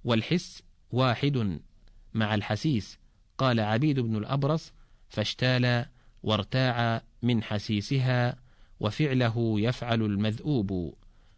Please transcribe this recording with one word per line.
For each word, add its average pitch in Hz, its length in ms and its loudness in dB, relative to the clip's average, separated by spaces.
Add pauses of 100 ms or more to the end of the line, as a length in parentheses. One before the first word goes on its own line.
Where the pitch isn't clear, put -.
والحس 120 580 0 (280)
واحد 120 680 0 (540)
مع 110 200 2
الحسيس. 107 640 -2 (400)
قال 123 220 2
عبيد 127 400 2
بن 113 160 -2
الأبرص: 143 560 -2 (360)
"فاشتال 123 800 0 (360)
وارتاع 117 800 0 (200)
من 117 200 2
حسيسها، 123 960 0 (440)
وفعله 117 800 2
يفعل 117 420 0
المذؤوب". 104 920 -2 (440)